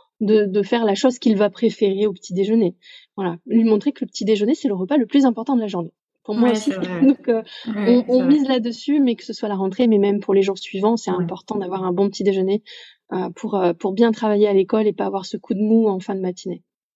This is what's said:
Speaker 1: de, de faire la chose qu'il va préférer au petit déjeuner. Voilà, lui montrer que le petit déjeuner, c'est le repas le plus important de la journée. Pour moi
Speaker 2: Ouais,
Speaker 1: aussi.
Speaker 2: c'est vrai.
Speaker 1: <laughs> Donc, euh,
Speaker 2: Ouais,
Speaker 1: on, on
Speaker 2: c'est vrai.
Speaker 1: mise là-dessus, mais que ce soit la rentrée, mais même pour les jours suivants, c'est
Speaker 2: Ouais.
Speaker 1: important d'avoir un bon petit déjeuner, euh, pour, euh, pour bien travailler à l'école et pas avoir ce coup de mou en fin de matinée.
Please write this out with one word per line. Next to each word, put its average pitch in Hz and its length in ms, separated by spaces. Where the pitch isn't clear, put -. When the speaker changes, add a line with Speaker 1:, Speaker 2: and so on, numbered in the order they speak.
Speaker 1:
de, 214 260
de 196 160
faire 233 240
la 202 100
chose 254 240
qu'il 220 180
va 202 120
préférer 208 560
au 208 80
petit - 200
déjeuner. 196 420
Voilà, 180 220
lui 226 160
montrer 220 300
que - 100
le 214 40
petit - 180
déjeuner, 214 300
c'est - 120
le 208 80
repas 185 220
le 240 80
plus 269 200
important 233 300
de 233 60
la 214 60
journée. 175 260
Pour 208 100
moi 233 140
Speaker 2:
Ouais, 226 80
Speaker 1:
aussi. 214 140
Speaker 2:
c'est 190 60
vrai. 180 240
Speaker 1:
<laughs> 262 40
Donc, 269 240
euh, 226 140
Speaker 2:
Ouais, 220 420
Speaker 1:
on, 247 40
on 254 60
Speaker 2:
c'est 254 60
vrai. 269 80
Speaker 1:
mise 285 160
là-dessus, 254 500
mais 247 160
que - 80
ce - 80
soit 220 160
la 208 80
rentrée, 190 320
mais 214 120
même 202 200
pour 196 140
les 196 80
jours 190 160
suivants, 208 400
c'est 202 140
Speaker 2:
Ouais. 180 120
Speaker 1:
important 185 340
d'avoir 185 280
un 180 80
bon 196 160
petit 196 160
déjeuner, 190 360
euh, 185 240
pour, - 180
euh, 180 180
pour 190 200
bien 226 180
travailler 208 380
à 202 40
l'école 214 340
et 196 60
pas 190 120
avoir 190 200
ce - 120
coup - 160
de 196 80
mou 220 260
en 190 140
fin 196 140
de 190 40
matinée. 185 440